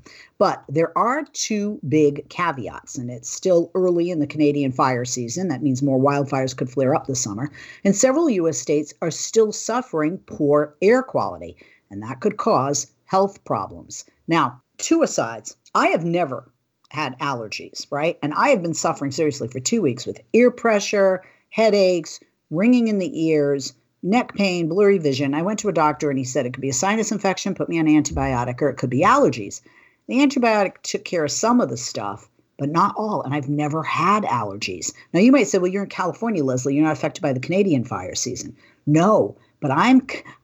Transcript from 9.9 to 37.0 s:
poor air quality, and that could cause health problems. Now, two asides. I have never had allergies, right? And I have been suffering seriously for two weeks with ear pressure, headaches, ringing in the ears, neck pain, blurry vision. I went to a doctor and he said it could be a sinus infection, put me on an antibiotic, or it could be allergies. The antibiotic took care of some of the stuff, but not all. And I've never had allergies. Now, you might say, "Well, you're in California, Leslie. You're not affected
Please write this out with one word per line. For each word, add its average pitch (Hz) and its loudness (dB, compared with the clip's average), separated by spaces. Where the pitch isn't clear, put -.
poor 147 2
air 240 4
quality, 90 -4
and 101 -12
that 123 -10
could - -2
cause 147 0
health 196 0
problems. 92 -8
Now, 151 0
two 330 2
asides. 117 -4
I 254 2
have 240 0
never 170 -2
had 131 -8
allergies, 127 -8
right? 156 -2
And 147 -2
I 214 2
have 214 2
been 170 -2
suffering 151 -2
seriously 139 -2
for 131 -10
two 214 -2
weeks 123 -2
with - -8
ear 247 8
pressure, 202 0
headaches, 196 2
ringing 233 4
in 208 0
the 165 -2
ears, 143 0
neck 220 0
pain, 180 0
blurry 196 4
vision. 143 0
I 160 -2
went 208 -2
to 208 -4
a 180 0
doctor 151 2
and 135 -2
he 135 -4
said 127 -2
it 123 -8
could - -12
be 135 -4
a 135 -4
sinus 208 -2
infection, 196 -2
put - -6
me 170 -2
on 160 2
an 151 6
antibiotic, 123 -2
or 147 2
it 127 -6
could 131 -4
be 123 0
allergies. 185 2
The 214 -2
antibiotic 240 2
took - -6
care 170 -2
of 139 -2
some 247 2
of 160 0
the 123 -6
stuff, 104 -8
but 143 -4
not 170 0
all. 214 -4
And 135 -4
I've 139 -6
never 147 -2
had 190 0
allergies. 101 -6
Now, 165 4
you 233 8
might 262 4
say, 196 2
"Well, 180 0
you're 202 -4
in 170 -10
California, 185 -4
Leslie. 131 0
You're 151 4
not 156 0
affected - -6